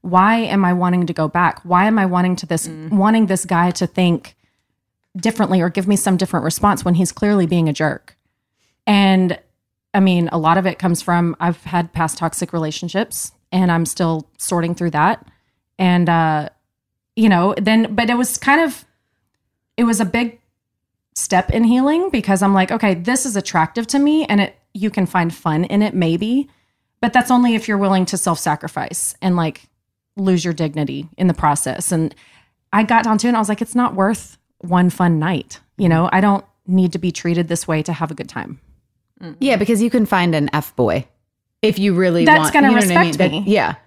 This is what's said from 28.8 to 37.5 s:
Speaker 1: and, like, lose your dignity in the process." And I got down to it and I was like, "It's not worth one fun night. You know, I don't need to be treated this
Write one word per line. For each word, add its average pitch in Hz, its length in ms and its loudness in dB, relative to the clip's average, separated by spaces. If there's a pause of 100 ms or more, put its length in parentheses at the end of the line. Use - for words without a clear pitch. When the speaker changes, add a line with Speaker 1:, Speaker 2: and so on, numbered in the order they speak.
Speaker 1:
and, 180 140 0
like, 160 320 -4 (480)
lose 185 280 0
your 175 100 -2
dignity 151 640 -6
in 185 120 2
the 170 60 2
process." 147 580 -2
And 160 200 -2 (600)
I 214 100 2
got 226 220 2
down 220 140 0
to 233 100 0
it - 20 2
and 240 60 2
I 226 40 0
was 202 80 -2
like, 214 140 -2
"It's 226 140 -6
not 247 180 0
worth 196 420 -2 (220)
one 180 320 2
fun 170 300 0
night. - 400 -6 (160)
You 190 120 0
know, 165 240 2
I 185 80 2
don't 196 240 2 (220)
need 185 260 2
to 180 60 -8
be 175 140 -4
treated 170 340 -2
this 165 220 -6